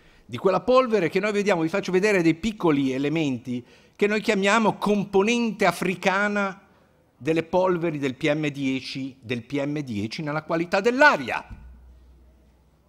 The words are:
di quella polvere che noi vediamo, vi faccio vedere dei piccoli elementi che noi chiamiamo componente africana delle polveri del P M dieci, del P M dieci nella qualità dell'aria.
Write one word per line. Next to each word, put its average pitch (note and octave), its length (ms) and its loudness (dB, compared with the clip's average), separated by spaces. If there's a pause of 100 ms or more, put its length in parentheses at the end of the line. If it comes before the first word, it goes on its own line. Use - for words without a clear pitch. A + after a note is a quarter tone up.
(260)
di A#2+ 120 -12
quella F#3 240 0
polvere A3+ 480 2
che F#3 100 0
noi G#3 120 -2
vediamo, G3 300 0
vi D#3+ 80 0
faccio G3 220 -4
vedere F#3 320 2
dei D#3+ 100 4
piccoli D#3 580 0
elementi C3 720 -2 (300)
che G3+ 140 0
noi G#3+ 140 0
chiamiamo G#3 560 2
componente G3+ 920 2
africana F#3+ 920 0 (560)
delle D#3+ 280 -2
polveri F3 560 0
del C3+ 160 -4
P D3 180 -2
M D3+ 140 -2
dieci, C3+ 760 -6
del A#2 220 -6
P C#3 200 -6
M D3 180 -4
dieci B2 420 -6
nella D3+ 180 -4
qualità F3 400 -2
dell'aria. A3+ 640 2 (1400)